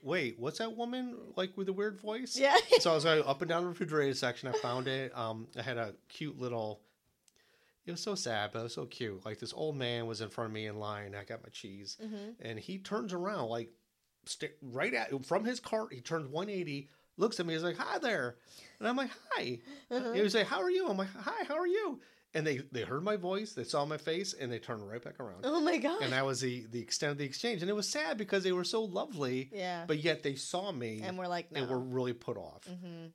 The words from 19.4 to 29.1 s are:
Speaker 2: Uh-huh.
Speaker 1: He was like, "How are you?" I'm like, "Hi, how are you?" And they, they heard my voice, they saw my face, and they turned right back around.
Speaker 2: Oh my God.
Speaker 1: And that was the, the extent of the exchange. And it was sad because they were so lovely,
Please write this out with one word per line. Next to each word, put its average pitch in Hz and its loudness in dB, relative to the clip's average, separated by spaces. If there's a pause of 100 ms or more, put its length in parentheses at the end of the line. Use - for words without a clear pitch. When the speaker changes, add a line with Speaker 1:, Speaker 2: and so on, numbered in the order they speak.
Speaker 2:
Uh-huh. 247 0
Speaker 1:
He 196 4
was 202 6
like, 208 6
"How 190 2
are 359 2
you?" 370 4
I'm 196 2
like, 190 0
"Hi, 359 -4
how 294 0
are 359 2
you?" 370 2 (320)
And 156 0
they, 139 2 (120)
they 117 0
heard 139 -2
my 208 2
voice, 190 -2
they 120 -2
saw 147 2
my 151 -2
face, 170 -2
and 123 -4
they 113 -4
turned 107 -6
right 117 -8
back - -12
around. 98 -10
Speaker 2:
Oh 311 4
my 320 4
God. 320 2
Speaker 1:
And 131 2
that 131 4
was 131 2
the, 123 0
the 120 -4
extent 147 0
of 143 -2
the 147 -2
exchange. 185 -2
And 175 -2
it 208 2
was 202 0
sad 294 0
because 196 2
they 185 4
were 180 2
so 220 0
lovely, 143 -2